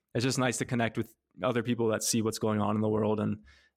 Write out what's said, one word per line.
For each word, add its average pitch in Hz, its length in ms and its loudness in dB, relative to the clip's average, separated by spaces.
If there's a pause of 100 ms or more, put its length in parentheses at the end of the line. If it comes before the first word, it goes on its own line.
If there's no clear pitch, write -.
(140)
it's 117 100 -2
just 127 140 0
nice 127 200 0
to 127 80 -4
connect 117 300 -2
with 113 160 -4 (300)
other 120 220 0
people 117 240 0
that 107 160 0
see - 180 2
what's 110 160 0
going 107 240 0
on 104 140 0
in 107 60 0
the 107 60 2
world 107 320 2
and, 107 180 -2 (400)